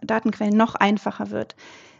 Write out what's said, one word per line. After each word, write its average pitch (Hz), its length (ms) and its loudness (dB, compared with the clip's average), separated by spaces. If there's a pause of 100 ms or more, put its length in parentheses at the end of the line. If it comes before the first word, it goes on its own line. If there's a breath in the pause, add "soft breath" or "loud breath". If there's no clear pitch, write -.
Datenquellen 214 540 0
noch 226 180 4
einfacher 208 560 0
wird. - 260 -8 (440 loud breath)